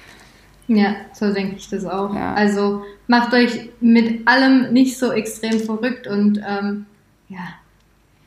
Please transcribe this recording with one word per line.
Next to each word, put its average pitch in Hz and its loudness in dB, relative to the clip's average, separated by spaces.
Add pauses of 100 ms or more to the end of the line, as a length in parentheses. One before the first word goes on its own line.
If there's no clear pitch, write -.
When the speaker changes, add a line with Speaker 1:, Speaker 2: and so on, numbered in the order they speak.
(680)
Speaker 1:
Ja, 202 2 (200)
so 202 -2
denke 190 -6
ich - -20
das 185 -8
auch. 196 -6
Speaker 2:
Ja. - -6
Speaker 1:
Also 202 0 (220)
macht 240 2
euch 240 2 (100)
mit 233 4
allem 262 4
nicht 262 4
so 240 -2
extrem 220 -4
verrückt 220 -4
und, 208 0
ähm, 202 -6 (460)
ja, 185 -16 (880)